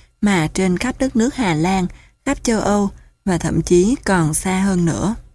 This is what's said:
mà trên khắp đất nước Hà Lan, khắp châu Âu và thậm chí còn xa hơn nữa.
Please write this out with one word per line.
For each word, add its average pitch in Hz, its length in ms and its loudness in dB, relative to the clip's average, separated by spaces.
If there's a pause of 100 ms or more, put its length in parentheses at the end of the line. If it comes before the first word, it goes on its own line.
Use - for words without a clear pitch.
(200)
mà 185 340 2
trên 185 240 0
khắp 247 200 -6
đất 262 180 -2
nước 233 180 0
Hà 196 200 0
Lan, 180 320 0 (380)
khắp 277 200 -4
châu 226 160 0
Âu 202 300 0 (340)
và 180 140 0
thậm 165 240 -2
chí 180 420 4
còn 165 300 2
xa 185 260 -2
hơn 190 240 0
nữa. 165 300 0 (200)